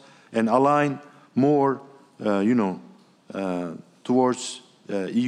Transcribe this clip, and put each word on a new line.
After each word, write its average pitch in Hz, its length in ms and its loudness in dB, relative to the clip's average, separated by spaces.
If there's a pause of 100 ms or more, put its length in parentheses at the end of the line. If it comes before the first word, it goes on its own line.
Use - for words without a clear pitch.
(320)
and 113 160 0
align 139 500 2 (360)
more, 139 460 2 (440)
uh, 101 160 0
you 110 140 2
know, 95 260 -2 (520)
uh, 90 380 -6 (340)
towards, 127 560 0 (300)
uh, 98 180 -4
E 101 200 -2